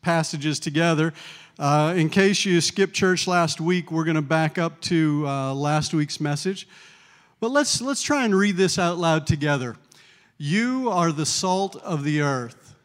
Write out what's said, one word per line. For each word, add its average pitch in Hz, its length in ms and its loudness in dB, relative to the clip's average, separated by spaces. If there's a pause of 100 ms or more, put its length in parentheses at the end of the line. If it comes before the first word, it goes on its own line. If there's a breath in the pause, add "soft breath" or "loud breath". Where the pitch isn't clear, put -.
passages 156 580 -2
together. 160 540 0 (460 loud breath)
Uh, 151 360 2
in 160 140 2
case 196 360 2
you 180 140 4
skipped 196 360 0
church 185 320 0
last 170 340 0
week, 170 300 0
we're 160 140 -2
gonna 156 180 0
back 160 340 0
up 170 240 -4
to, 151 460 0
uh, 135 260 -4
last 147 400 -2
week's 151 260 -2
message. 151 480 -6 (720 loud breath)
But 226 120 -2
let's, 285 280 0
let's 262 220 -4
try 285 240 0
and 202 100 2
read 196 220 4
this 190 220 2
out 175 180 0
loud 160 300 0
together. 143 480 -2 (640 soft breath)
"You 233 500 0
are 175 220 2
the 147 160 -2
salt 190 480 -2
of 156 280 -6
the 151 180 0
earth 127 520 -4 (120)